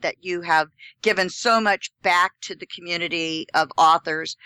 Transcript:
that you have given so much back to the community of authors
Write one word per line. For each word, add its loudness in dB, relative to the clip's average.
that -4
you -6
have 2
given 0
so 0
much 0
back 2
to -12
the -14
community -6
of 0
authors 2